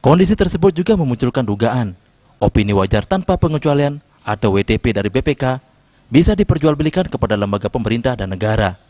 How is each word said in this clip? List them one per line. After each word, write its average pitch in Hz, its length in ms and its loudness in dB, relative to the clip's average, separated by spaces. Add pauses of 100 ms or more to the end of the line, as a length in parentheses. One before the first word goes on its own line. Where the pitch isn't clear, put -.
Kondisi 180 320 4
tersebut 180 400 0
juga 185 240 0
memunculkan 123 480 -2
dugaan 107 480 -2 (480)
opini 101 320 2
wajar 98 320 0
tanpa 190 320 -2
pengecualian 147 640 0 (240)
atau 104 320 0
W 101 80 -2
T 110 80 0
P 113 160 -2
dari 101 160 -2
B 123 160 -2
P 151 80 0
K 131 320 -2 (480)
bisa 175 240 4
diperjualbelikan 156 720 0
kepada 107 320 -2
lembaga 101 320 -2
pemerintah 117 480 -2
dan 95 160 -6
negara. 107 400 -2 (140)